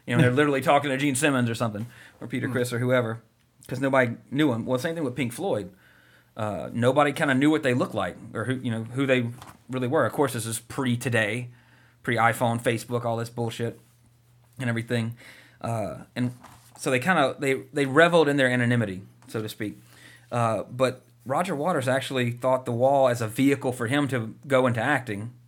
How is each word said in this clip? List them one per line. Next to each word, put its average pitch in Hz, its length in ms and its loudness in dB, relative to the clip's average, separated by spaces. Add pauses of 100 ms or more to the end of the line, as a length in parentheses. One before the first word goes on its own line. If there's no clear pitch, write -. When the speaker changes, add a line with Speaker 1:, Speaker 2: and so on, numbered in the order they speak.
Speaker 1:
You 120 100 0
know, 135 60 6
they're 123 80 6
Speaker 2:
<laughs> 127 100 4
Speaker 1:
literally 143 220 2
talking 143 280 4
to 131 60 0
Gene 139 180 0
Simmons 127 360 2
or 113 40 -4
something, 110 320 -4 (340)
or - 80 -12
Peter 120 180 -4
Speaker 2:
Hmm. 123 80 -4
Speaker 1:
Criss 123 180 0
or 120 60 -2
whoever, 120 420 0 (480)
'cause 127 100 -8
nobody 131 380 2 (140)
knew 143 240 2
'em. 113 100 -4
Well, 127 140 0
same 165 160 -4
thing 165 100 -4
with 123 120 -4
Pink 120 180 -4
Floyd. 123 360 -4 (640)
Uh, 95 380 -6
nobody 139 400 2
kinda 147 220 0
knew 139 160 4
what 156 120 2
they 127 120 2
looked 147 200 -2
like 92 220 -4 (160)
or 113 120 -6
who, 127 100 -2
you 123 160 -6
know, 113 140 -4
who 120 220 -4
they 127 220 2 (400)
really 127 200 -4
were. 139 180 2
Of 107 80 -4
course, 135 180 0
this 117 140 -6
is 113 120 -6
pre 127 380 -2
today, 117 520 0 (540)
pre 117 140 -2
iPhone, 117 460 2
Facebook, 120 420 -2
all 117 140 -2
this 117 120 -6
bullshit 117 480 -6 (800)
and 127 120 -2
everything. 117 440 -2 (460)
Uh, 110 440 -6 (100)
and 123 180 -2 (460)
so - 120 -4
they 127 100 2
kinda, 156 380 2
they, 135 160 0 (200)
they 143 100 0
reveled 160 440 6
in 143 100 2
their 131 100 4
anonymity, 120 540 0 (260)
so 113 140 -4
to 107 60 -8
speak. - 300 -10 (540)
Uh, 113 320 0
but 127 380 -2 (220)
Roger 165 320 -2
Waters 147 320 0
actually 127 420 0
thought 127 360 0
The 123 60 -2
Wall 131 360 4
as 117 120 0
a 117 60 0
vehicle 131 460 2
for 120 160 -4
him 143 200 0
to 113 280 -4 (100)
go 131 220 4
into 117 120 0
acting 120 520 -2 (160)